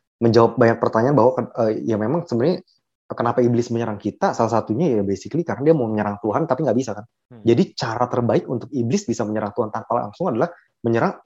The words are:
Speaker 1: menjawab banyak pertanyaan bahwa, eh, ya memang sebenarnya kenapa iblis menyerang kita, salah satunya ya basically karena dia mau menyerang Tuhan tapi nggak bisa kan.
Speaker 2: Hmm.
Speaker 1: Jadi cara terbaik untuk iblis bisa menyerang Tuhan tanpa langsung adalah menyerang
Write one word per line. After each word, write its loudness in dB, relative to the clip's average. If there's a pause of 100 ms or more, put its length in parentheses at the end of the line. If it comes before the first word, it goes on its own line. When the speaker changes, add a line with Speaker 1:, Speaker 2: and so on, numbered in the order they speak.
(160)
Speaker 1:
menjawab 4
banyak 4
pertanyaan 2
bahwa, 6 (300)
eh, 0
ya 0
memang -2
sebenarnya -2 (420)
kenapa -2
iblis 2
menyerang -4
kita, -2
salah 0
satunya 0
ya 0
basically -4
karena -6
dia 6
mau 0
menyerang -2
Tuhan 0
tapi -2
nggak 2
bisa -2
kan. -12 (240)
Speaker 2:
Hmm. -20
Speaker 1:
Jadi 4 (100)
cara -4
terbaik 0
untuk -6
iblis 0
bisa -4
menyerang -4
Tuhan -4
tanpa -6
langsung -6
adalah 0 (300)
menyerang 2 (100)